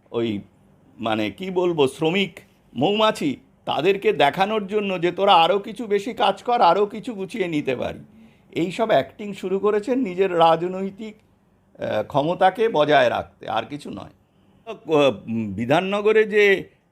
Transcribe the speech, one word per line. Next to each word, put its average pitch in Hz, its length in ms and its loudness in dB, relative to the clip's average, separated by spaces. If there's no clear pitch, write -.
ওই, 113 300 -4
মানে, 110 320 -2
কি 185 200 -10
বলবো, 175 380 2
শ্রমিক 170 520 -2
মৌমাছি, 208 600 0
তাদেরকে 196 480 0
দেখানোর 190 540 0
জন্য 196 360 -4
যে 180 100 0
তোরা 190 220 4
আরও 170 240 4
কিছু 226 280 -10
বেশি 202 280 -2
কাজ 196 280 0
কর, 240 180 0
আরও 190 260 4
কিছু 220 280 -10
গুছিয়ে 190 340 -6
নিতে 139 280 -2
পারি, 82 220 -6
এই 175 200 -4
সব 220 160 -2
অ্যাক্টিং 202 460 0
শুরু 196 240 -4
করেছেন 208 400 0
নিজের 185 400 0
রাজনৈতিক, 185 800 0
আহ, 107 220 -4
ক্ষমতাকে 180 680 2
বজায় 147 420 4
রাখতে, 92 380 -8
আর 110 160 -4
কিছু 143 260 -14
নয়। - 200 -14
বিধাননগরে 196 680 2
যে, 202 440 2